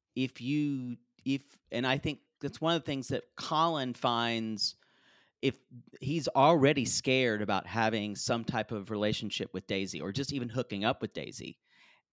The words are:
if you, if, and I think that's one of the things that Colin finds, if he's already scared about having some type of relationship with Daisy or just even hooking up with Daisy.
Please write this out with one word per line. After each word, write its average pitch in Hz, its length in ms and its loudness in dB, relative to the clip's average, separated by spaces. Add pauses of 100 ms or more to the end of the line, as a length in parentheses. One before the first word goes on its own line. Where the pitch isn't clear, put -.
(140)
if 127 260 -4
you, 135 560 -2 (280)
if, 135 180 -2 (280)
and 120 160 0
I 131 120 2
think 151 220 -6 (200)
that's 139 200 -8
one 165 160 2
of 143 60 -2
the - 40 -14
things 135 220 -4
that 139 160 -4 (120)
Colin 156 580 0
finds, 117 800 0 (680)
if 127 140 2 (440)
he's 143 280 -2
already 143 560 6
scared 117 580 2
about 98 240 0
having 110 480 0
some 117 300 -2
type 110 260 -2
of 104 200 -6
relationship 107 640 -2
with 95 140 -8
Daisy 95 340 -4
or 95 120 -4
just 135 200 -4
even 123 160 -2
hooking 113 360 -4
up 123 180 0
with 110 100 -4
Daisy. - 460 -10 (540)